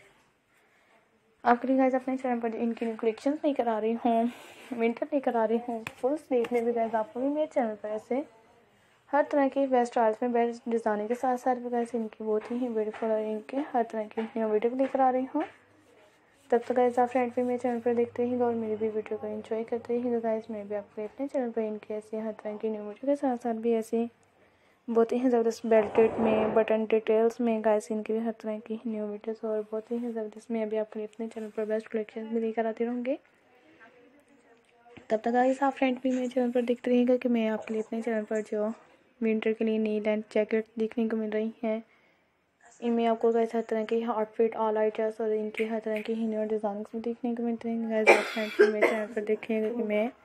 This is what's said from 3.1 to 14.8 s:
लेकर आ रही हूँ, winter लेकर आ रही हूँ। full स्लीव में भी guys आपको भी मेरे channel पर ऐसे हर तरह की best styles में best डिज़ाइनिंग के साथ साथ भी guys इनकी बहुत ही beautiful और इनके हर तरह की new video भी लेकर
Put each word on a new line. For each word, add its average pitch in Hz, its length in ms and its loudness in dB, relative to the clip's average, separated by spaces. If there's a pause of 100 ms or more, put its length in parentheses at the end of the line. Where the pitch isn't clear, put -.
लेकर 277 240 2
आ 220 100 0
रही 220 160 0
हूँ, 233 360 2 (420)
winter 233 400 0
लेकर 262 240 0
आ 226 80 2
रही 226 220 2
हूँ। 226 160 -6 (140)
full 269 200 0
स्लीव 240 360 0
में 240 120 2
भी 240 80 2
guys 226 220 0
आपको 220 240 -2
भी 262 80 -2
मेरे 302 200 0
channel 233 360 -2
पर 214 60 -8
ऐसे 226 340 -4 (840)
हर 294 220 2
तरह 277 160 4
की 277 200 2
best 240 240 2
styles 220 320 2
में 247 80 0
best 233 380 0
डिज़ाइनिंग 214 380 0
के 240 80 -2
साथ 254 220 0
साथ 254 180 0
भी 240 140 -8
guys 233 260 -2
इनकी 220 280 -6
बहुत 214 280 -2
ही 247 180 -2
beautiful 220 420 -2
और 214 100 2
इनके 214 360 -6 (160)
हर 233 100 2
तरह 220 240 -4
की 226 140 -6
new 220 260 -2
video 214 240 2
भी 262 60 -6
लेकर 262 240 2